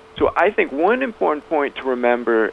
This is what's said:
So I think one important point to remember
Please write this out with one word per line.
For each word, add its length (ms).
So 180
I 140
think 220
one 300
important 460
point 280
to 80
remember 680